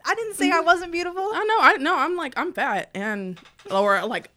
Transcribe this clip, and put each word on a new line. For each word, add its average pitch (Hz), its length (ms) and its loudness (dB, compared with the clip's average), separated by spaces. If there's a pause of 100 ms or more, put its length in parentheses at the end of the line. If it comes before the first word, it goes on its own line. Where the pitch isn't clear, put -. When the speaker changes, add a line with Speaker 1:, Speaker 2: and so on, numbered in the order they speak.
Speaker 1:
I 381 100 0
didn't 440 200 -6
say 285 160 0
I 339 60 4
Speaker 2:
Mm-hmm. 330 100 2
Speaker 1:
wasn't 349 260 2
beautiful. 349 300 -4
Speaker 2:
I 427 220 -2
know, 440 160 2
I, 339 180 8
no, 320 180 0
I'm 320 200 0
like, 302 200 -6
"I'm 302 160 -4
fat," 208 420 -4
and, 196 440 -6 (320)
or, 196 360 2
like, 220 300 -6